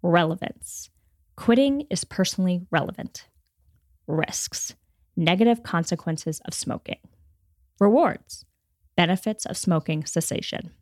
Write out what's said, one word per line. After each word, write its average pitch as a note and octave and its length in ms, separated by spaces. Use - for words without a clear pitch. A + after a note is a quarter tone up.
Relevance. - 880
Quitting C#4 560
is - 140
personally F#3 560
relevant. - 560
Risks. - 680
Negative G3+ 480
consequences E3 800
of - 100
smoking. - 460
Rewards. A3 640
Benefits F#3 480
of - 120
smoking D#3+ 480
cessation. - 760